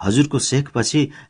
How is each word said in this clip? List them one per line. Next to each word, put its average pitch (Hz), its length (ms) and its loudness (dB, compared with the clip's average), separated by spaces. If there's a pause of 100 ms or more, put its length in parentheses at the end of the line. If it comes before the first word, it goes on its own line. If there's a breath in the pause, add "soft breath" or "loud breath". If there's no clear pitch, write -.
हजुरको 131 360 2
सेखपछि 143 720 -2 (200 loud breath)